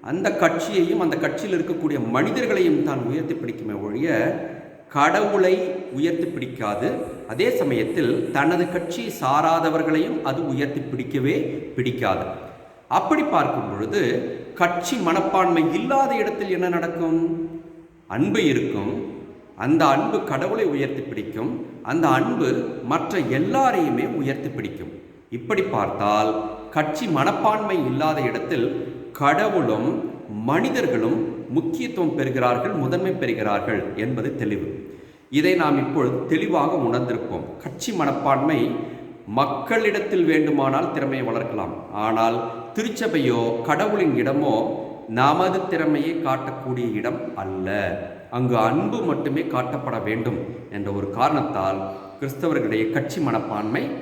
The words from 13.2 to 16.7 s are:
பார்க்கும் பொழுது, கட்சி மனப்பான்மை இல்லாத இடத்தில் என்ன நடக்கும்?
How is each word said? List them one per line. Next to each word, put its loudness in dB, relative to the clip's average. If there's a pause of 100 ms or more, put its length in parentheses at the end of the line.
பார்க்கும் 0
பொழுது, -2 (520)
கட்சி 0
மனப்பான்மை 2 (120)
இல்லாத 2
இடத்தில் -2
என்ன 0
நடக்கும்? 0 (880)